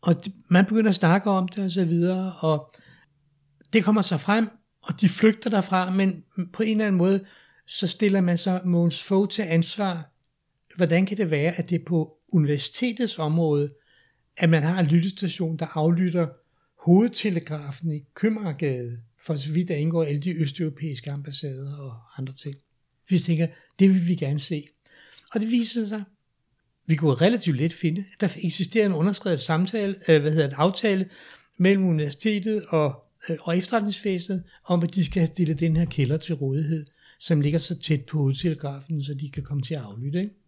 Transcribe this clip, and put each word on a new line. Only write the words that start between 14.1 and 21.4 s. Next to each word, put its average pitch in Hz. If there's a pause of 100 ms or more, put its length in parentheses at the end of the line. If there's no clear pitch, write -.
at 170
man 160
har 175
en 170
lyttestation, 165
der 160
aflytter 170 (560)
hovedtelegrafen 165
i 147 (100)
Købmagergade, 143 (280)
for 160
så 143
vidt 175
der 180
indgår 160
alle 147
de 175
østeuropæiske 147
ambassader 139